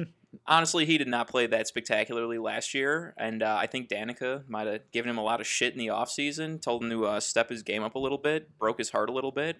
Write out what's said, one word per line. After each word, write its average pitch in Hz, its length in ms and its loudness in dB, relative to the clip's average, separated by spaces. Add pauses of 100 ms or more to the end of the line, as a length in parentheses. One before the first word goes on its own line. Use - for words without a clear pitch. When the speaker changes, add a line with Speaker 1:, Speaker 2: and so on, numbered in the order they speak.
(120)
Speaker 1:
<laughs> - 340 -20
Speaker 2:
honestly, 160 400 6
he 160 100 6
did 139 120 0
not 120 200 2
play 123 200 4
that 110 180 2
spectacularly 117 720 0
last 110 340 -4
year, 147 460 0
and, 110 240 -2
uh, 107 180 4
I 104 60 2
think 127 220 -6
Danica 127 600 -4
might 107 200 -4
have 107 240 -6
given 120 180 0
him 117 80 -2
a 107 60 -2
lot 113 160 2
of 107 60 -6
shit - 260 0
in - 60 -12
the 113 100 -4
offseason, 147 760 -4
told 120 220 -2
him 117 60 -4
to, 113 160 0
uh, 104 140 0
step 113 300 2
his 113 140 -6
game 104 180 -2
up 110 140 -4
a - 20 -2
little 135 200 0
bit, 156 400 -2
broke 110 200 2
his 117 120 -4
heart 107 200 2
a - 20 -4
little 131 200 -2
bit, 151 280 -2